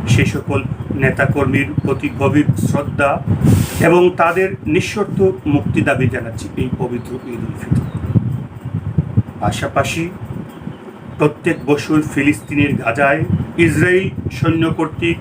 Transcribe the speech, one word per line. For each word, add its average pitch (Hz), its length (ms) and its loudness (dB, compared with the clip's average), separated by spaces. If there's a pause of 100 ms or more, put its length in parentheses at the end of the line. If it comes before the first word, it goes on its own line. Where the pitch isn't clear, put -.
(120)
সে - 120 6 (100)
সকল - 240 -2 (420)
নেতাকর্মীর 139 680 2 (120)
প্রতি 135 260 -2 (120)
গভীর 151 280 4 (180)
শ্রদ্ধা 139 460 0 (760)
এবং 175 140 8 (200)
তাদের 175 280 2 (160)
নিঃশর্ত 185 540 -2 (260)
মুক্তি 147 360 2
দাবি 127 280 2
জানাচ্ছি 113 360 -6 (120)
এই 127 200 -2
পবিত্র 120 340 -6 (200)
ঈদ 113 120 -8
উল 110 140 -8
ফিতর। - 280 0 (1500)
পাশাপাশি - 640 -2 (1120)
প্রত্যেক 151 500 0
বছর 147 320 2 (140)
ফিলিস্তিনের 143 600 0 (100)
গাজায় 139 400 2 (440)
ইসরায়েল 180 400 4 (320)
সৈন্য 165 260 2 (140)
কর্তৃক 165 440 -2